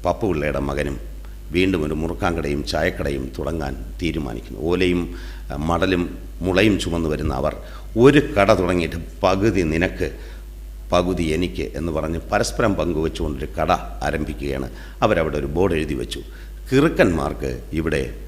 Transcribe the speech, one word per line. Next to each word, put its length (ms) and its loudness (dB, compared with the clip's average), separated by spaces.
പപ്പു 220 2
പിള്ളയുടെ 320 0
മകനും 400 -2
വീണ്ടും 320 2
ഒരു 100 -2
മുറുക്കാൻകടയും 720 0
ചായക്കടയും 760 -2
തുടങ്ങാൻ 460 -4
തീരുമാനിക്കുന്നു. 600 -4
ഓലയും, 540 2
ആ, 40 -4
മടലും 640 2
മുളയും 380 4
ചുമന്നു 300 0
വരുന്ന 240 0
അവർ 220 0
ഒരു 360 8
കട 200 6
തുടങ്ങിയിട്ട് 420 2
"പകുതി 380 4
നിനക്ക്, 500 0
പകുതി 320 2
എനിക്ക്" 520 0
എന്ന് 160 -2
പറഞ്ഞ് 280 -2
പരസ്പരം 440 2
പങ്കുവെച്ചുകൊണ്ടൊരു 720 -2
കട 100 2
ആരംഭിക്കുകയാണ്. 1000 -2
അവരവിടെ 360 2
ഒരു 80 -2
ബോർഡ് 280 2
എഴുതി 200 0
വെച്ചു, 280 -6
"കിറുക്കന്മാർക്ക് 920 2
ഇവിടെ 420 0